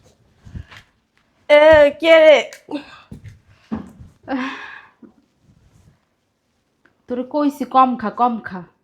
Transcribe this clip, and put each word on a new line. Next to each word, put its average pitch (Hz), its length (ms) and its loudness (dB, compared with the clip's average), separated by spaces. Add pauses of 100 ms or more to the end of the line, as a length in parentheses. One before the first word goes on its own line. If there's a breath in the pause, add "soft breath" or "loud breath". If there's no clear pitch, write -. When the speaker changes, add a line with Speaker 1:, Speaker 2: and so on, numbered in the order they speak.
(1500 soft breath)
Speaker 1:
এ, 302 420 4 (100)
কে 330 140 2 (100)
রে? 294 260 4 (4000 loud breath)
Speaker 2:
তোরে 247 240 -10
কইছি, 285 340 -6
কম 254 320 0
খা, 208 140 -10
কম 233 300 -4
খা। 185 220 -16 (220)